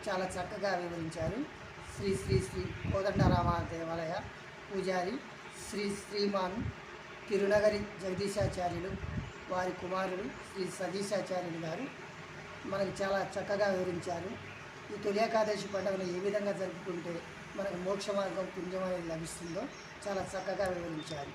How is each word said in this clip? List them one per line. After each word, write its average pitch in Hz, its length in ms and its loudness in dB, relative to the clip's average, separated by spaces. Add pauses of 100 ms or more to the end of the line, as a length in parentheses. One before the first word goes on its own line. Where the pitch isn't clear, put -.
చాలా 190 200 0 (100)
చక్కగా 190 360 0 (100)
వివరించారు 170 580 -2 (540)
శ్రీ 202 160 0 (120)
శ్రీ - 140 4 (120)
శ్రీ 185 140 -4 (300)
కోదండరామ 190 580 6 (220)
దేవాలయ 165 420 -2 (560)
పూజారి 185 460 2 (500)
శ్రీ 202 180 -2 (180)
శ్రీమాన్ 202 560 2 (720)
తిరునగరి 202 500 6 (240)
జగదీశాచార్యులు, 190 880 2 (640)
వారి 185 180 2 (100)
కుమారుడు 185 440 0 (220)
శ్రీ 185 180 -2 (140)
సతీశాచార్యులు 180 840 0
గారు 180 200 -2 (880)
మనకు 196 200 2 (120)
చాలా 196 160 4 (140)
చక్కగా 202 420 4
వివరించారు. 175 540 0 (640)
ఈ 202 100 -6
తొలి 202 200 2
ఏకాదశి 214 500 4
పండుగను 190 320 0 (120)
ఏ - 80 0
విధంగా 202 340 2
జరుపుకుంటే 170 540 -4 (440)
మనకు 175 280 0
మోక్ష 196 320 0
మార్గం, 185 360 2
పుణ్యం 185 300 -2
అనేది 180 300 0
లభిస్తుందో 170 500 -4 (400)
చాలా 196 180 0 (120)
చక్కగా 190 420 0
వివరించారు. 156 600 -4